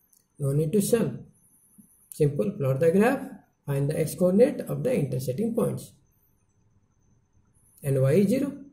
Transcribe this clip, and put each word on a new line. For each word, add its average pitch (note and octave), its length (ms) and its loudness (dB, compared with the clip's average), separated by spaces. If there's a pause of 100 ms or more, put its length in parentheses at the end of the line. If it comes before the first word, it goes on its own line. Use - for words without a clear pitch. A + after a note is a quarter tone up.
(400)
No C#3 120 -2
need D3+ 220 0
to G#3 80 2
solve. G3 380 0 (880)
Simple, C#3+ 480 0
plot C3+ 220 -2
the E3 120 4
graph, A3+ 380 2 (380)
find C#3+ 240 -2
the - 80 -4
x D3+ 160 -4
coordinate F#3 460 4
of D3 220 -8
the B3+ 80 0
intersecting C#3 640 -2
points. C#3+ 380 -4 (1900)
And C3+ 180 0
y C3+ 120 4
is G3 160 4
zero, C#4 240 0 (200)